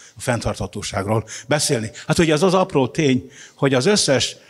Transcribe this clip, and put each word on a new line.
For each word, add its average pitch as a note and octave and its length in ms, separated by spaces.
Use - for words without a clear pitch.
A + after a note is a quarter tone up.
a - 40
fenntarthatóságról G#2+ 1040
beszélni. C3+ 440
Hát D#3+ 120
ugye D#3+ 140
az D3+ 100
az F3+ 100
apró E3 340
tény, C3 440
hogy C#3 200
az B2+ 120
összes, E3 500